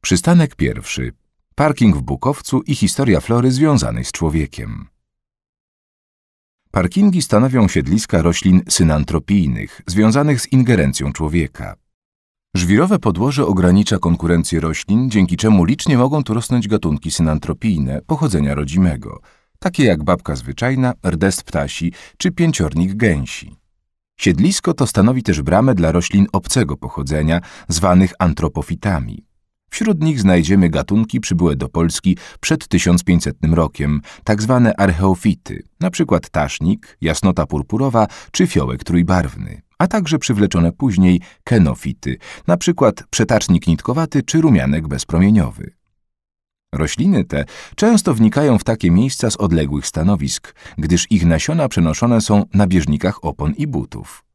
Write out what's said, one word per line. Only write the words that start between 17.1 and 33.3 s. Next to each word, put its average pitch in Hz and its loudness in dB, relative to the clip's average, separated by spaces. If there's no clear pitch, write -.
synantropijne 76 -2
pochodzenia 92 -2
rodzimego, 135 -2
takie 165 -2
jak 82 2
babka 82 -2
zwyczajna, 123 -4
rdest - 0
ptasi - -6
czy - -2
pięciornik 160 -2
gęsi. 90 -4
Siedlisko 120 0
to 131 0
stanowi 123 0
też 76 -2
bramę 107 2
dla 80 0
roślin 98 2
obcego - -2
pochodzenia, 76 -2
zwanych 90 2
antropofitami. 82 -4
Wśród 208 -2
nich 156 0
znajdziemy 90 4
gatunki 98 -2
przybyłe 82 0
do 67 -6
Polski 85 0
przed - -4
tysiąc 87 2
pięćsetnym 82 0